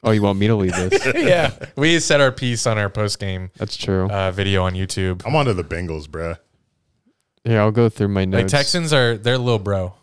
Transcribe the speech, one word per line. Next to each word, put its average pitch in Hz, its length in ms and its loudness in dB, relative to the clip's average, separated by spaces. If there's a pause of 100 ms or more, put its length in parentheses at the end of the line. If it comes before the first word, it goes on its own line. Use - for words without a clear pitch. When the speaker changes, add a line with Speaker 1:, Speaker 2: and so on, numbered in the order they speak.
Speaker 1:
Oh, 113 80 4
you 107 100 4
want 101 160 2
me 101 80 2
to 113 80 4
lead 95 200 0
this? 90 320 0
Speaker 2:
<laughs> 131 100 0
Yeah, 180 340 2 (240)
we 160 240 2
said 147 220 2
our 135 100 6
piece 123 380 -2
on 110 100 0
our 104 120 0
post 104 280 -2
game 92 380 -6
Speaker 1:
That's - 200 -6
true. 95 320 0
Speaker 2:
uh, 95 220 0
video 95 320 0
on 92 120 -2
YouTube. 92 520 -4
Speaker 3:
I'm 131 80 -2
onto 135 200 2
the 90 100 -4
Bengals, 80 420 -8
bruh. 80 320 -8 (1040)
Speaker 1:
Here, 117 180 2
I'll 107 120 4
go 117 160 4
through 104 200 0
my 98 120 0
Speaker 2:
Like, 95 80 0
Speaker 1:
notes. 95 240 0
Speaker 2:
Texans 151 400 0
are, 120 240 2
they're 120 220 -2
little 120 200 0
bro. 95 440 -4